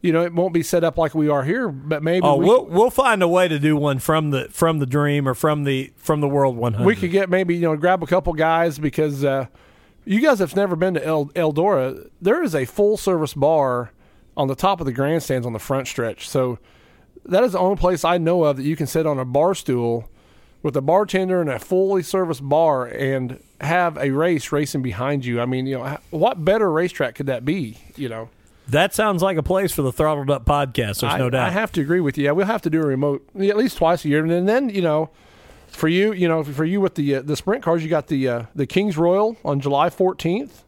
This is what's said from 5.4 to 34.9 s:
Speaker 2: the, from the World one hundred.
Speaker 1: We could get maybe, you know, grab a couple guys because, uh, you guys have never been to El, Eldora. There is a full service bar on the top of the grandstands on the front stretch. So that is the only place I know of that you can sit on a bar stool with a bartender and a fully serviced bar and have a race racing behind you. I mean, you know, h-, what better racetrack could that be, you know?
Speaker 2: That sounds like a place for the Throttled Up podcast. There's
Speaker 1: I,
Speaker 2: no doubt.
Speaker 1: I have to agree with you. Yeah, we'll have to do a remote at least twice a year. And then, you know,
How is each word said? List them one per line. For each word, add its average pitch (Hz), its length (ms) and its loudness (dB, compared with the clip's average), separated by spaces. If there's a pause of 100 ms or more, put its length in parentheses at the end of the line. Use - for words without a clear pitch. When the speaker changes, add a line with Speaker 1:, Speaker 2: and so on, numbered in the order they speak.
Speaker 2:
the, 135 320 -2
from 151 260 -2
the 147 60 0
World 135 300 2
one 117 180 -2
hundred. 107 100 0
Speaker 1:
We 214 100 6
could 190 140 -4
get 190 180 0
maybe, 175 280 0
you 170 60 -2
know, 160 140 2
grab 175 280 0
a - 20 -6
couple 175 280 0
guys 160 440 2
because, 147 460 -2
uh, 135 240 0 (560)
you 214 180 0
guys 285 160 4
have 175 180 -2
never 190 200 0
been 180 180 0
to 147 100 -2
El, 151 260 -2
Eldora. 156 760 0 (140)
There 254 220 2
is 196 100 -4
a 135 120 -2
full 208 320 0
service 160 360 -2
bar 135 600 0 (440)
on 139 100 0
the 135 60 -2
top 185 260 0
of 160 60 -6
the 131 80 -4
grandstands 135 540 -2
on 117 60 -6
the 110 60 -8
front 135 280 -4
stretch. - 420 -6
So 127 300 -2 (680)
that 190 180 2
is 208 100 0
the 180 60 -2
only 185 180 2
place 180 280 0
I 175 140 2
know 170 240 2
of 143 140 2
that 131 60 -8
you 151 120 -2
can 151 100 -4
sit 156 220 -2
on 147 100 -2
a 131 80 -4
bar 147 300 2
stool 117 520 -2 (540)
with 143 160 -2
a 135 60 0
bartender 185 580 2
and 156 80 0
a 120 80 -2
fully 190 460 0
serviced 160 440 -2
bar 143 380 2
and 131 540 -4 (200)
have 165 380 0
a 143 140 -2
race 160 400 0
racing 143 320 -2
behind 127 420 -4
you. 120 160 -2
I 123 60 -2
mean, 127 180 -2
you 135 140 -4
know, 123 80 -10
h-, 147 100 -8 (140)
what 175 340 -2
better 202 260 4
racetrack 156 440 -2
could 143 100 -8
that 127 180 -4
be, 135 360 -4 (160)
you 139 120 -8
know? 113 220 -10 (380)
Speaker 2:
That 156 280 2
sounds 208 260 2
like 190 160 2
a 147 60 0
place 190 300 0
for 147 100 -2
the 131 80 0
Throttled 147 400 0
Up 135 140 -2
podcast. 131 560 0
There's 139 120 -2
Speaker 1:
I, 143 60 -2
Speaker 2:
no 127 100 0
doubt. 127 180 0
Speaker 1:
I - 40 -2
have 208 220 -4
to 165 80 -2
agree 165 180 0
with 147 180 -2
you. 143 80 -2
Yeah, 143 60 2
we'll 190 160 0
have 226 160 -4
to 165 80 -2
do 160 100 0
a 156 40 -2
remote 139 380 -2 (160)
at 202 180 2
least 247 200 0
twice 170 280 2
a 151 40 -2
year. 151 160 2
And 175 240 0
then, 254 200 0
you 196 120 -2
know, 160 300 0 (560)